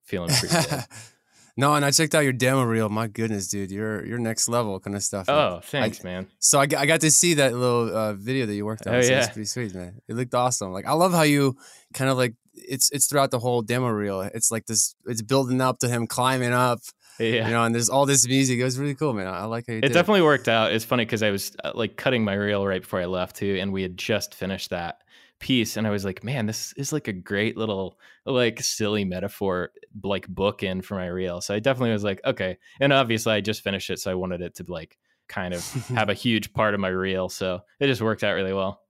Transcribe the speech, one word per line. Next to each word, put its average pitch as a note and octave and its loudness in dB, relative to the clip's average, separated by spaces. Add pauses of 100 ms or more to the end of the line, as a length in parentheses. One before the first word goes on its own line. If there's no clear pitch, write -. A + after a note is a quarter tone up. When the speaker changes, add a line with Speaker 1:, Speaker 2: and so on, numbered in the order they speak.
Speaker 1:
feeling F2 -4
pretty B2+ 0
good." D3 0
Speaker 2:
<laughs> - -20 (640)
No, C#3+ 4
and C#3+ 4
I C#3+ 4
checked D#3 2
out D#3 6
your C#3 4
demo B2+ 4
reel. A2+ 2
My A2 -2
goodness, G#2+ -2
dude, G2+ -4
you're, G#2+ -4
you're A#2+ -6
next A2+ -2
level A2+ 0
kind G2+ -6
of G2+ -4
stuff. G2 -4
Like, C#3+ 4
Speaker 1:
Oh, F#2 0
thanks, A#2 -4
Speaker 2:
I, - -12
Speaker 1:
man. F#2 -8 (100)
Speaker 2:
so - 4
I, C#3 6
I C#3+ 2
got D#3+ 4
to D#3 4
see F3 4
that C3+ 4
little, A#2+ 2
uh, A2 0
video A#2+ -4
that G#2 -2
you G#2 -4
worked A2 -6
on. A2 0
Speaker 1:
Oh, B2 4
Speaker 2:
So B2 4
Speaker 1:
yeah. C3 4
Speaker 2:
it's A#2 2
pretty G#2+ -10
sweet, G#2+ -6
man. F2+ -12
It A2+ -8
looked B2 -4
awesome. B2 0
Like, F#2+ -8
I C3 0
love F3 4
how E3 4
you C#3+ 4 (380)
kind C3 0
of, B2+ 2
like, B2 0 (180)
it's, - -4
it's C#3 0
throughout C#3 2
the B2+ 0
whole A#2+ 0
demo A#2+ 0
reel. G#2 0
It's G2+ -4
like A2+ -4
this, - -2 (120)
it's A#2 -4
building B2+ 2
up B2+ 2
to B2+ 0
him A#2 0
climbing B2+ 0
up, B2 2 (380)
Speaker 1:
Yeah. A2+ 2
Speaker 2:
you A2+ 0
know, A#2 4
and A2+ 2
there's A#2 0
all C#3 4
this C3 4
music. C3 2
It B2 0
was B2+ -2
really C#3+ -4
cool, C#3 -2
man. F#2+ -4
I, F#2 -6
I G2 -6
like A#2 -6
how A#2+ -8
you A2 -4
Speaker 1:
It - -6
Speaker 2:
did B2+ 2
it. - 4
Speaker 1:
definitely F3+ 6
worked D3 4
out. A2+ 4
It's A2 0
funny A#2+ 0
'cause A2 -2
I G#2+ 4
was, G2 -4
uh, D2 -4
like, A2 -4
cutting B2+ 0
my G2 0
reel G2+ 0
right F#2+ -2
before F#2+ -4
I F2 -2
left F#2 -4
too, G2 -2
and G2 -2
we F#2+ -2
had F2+ -4
just - -4
finished F#2+ -6
that E2+ -8 (380)
piece, A#2+ 0
and A2 0
I G#2+ 0
was G2+ -2
like, G2 -6
"Man, A#2 -4
this - -6
is, C#3 -4
like, C#3+ -4
a A2 -2
great G2+ -2
little, G2 -4 (260)
like, A#2+ 0
silly G#2 0
metaphor, F#2 -4 (320)
like, F#2+ -2
bookend F#2+ -2
for - -8
my F#2 -4
reel." F2+ -4
So G2+ -4
I G#2+ 0
definitely B2 2
was G#2 0
like, G2 -2
"Okay." F#2+ -2 (240)
And C#3+ 4
obviously A2+ 4
I G#2 2
just G#2 -2
finished G2 -4
it, F2+ -6
so G2 -4
I F#2 -2
wanted F#2 -4
it F2 -10
to, F2+ -14
like, E2 -12 (320)
kind F2+ -6
of F2 -4
Speaker 2:
<laughs> - -8
Speaker 1:
have A2 0
a G2+ 0
huge A2 -2
part G#2+ 2
of G2+ -2
my G2 -2
reel. F#2 -2
So F#2 -6 (200)
it C#3+ 2
just B2 0
worked A2 0
out G2+ 2
really F#2+ -2
well. G2 -2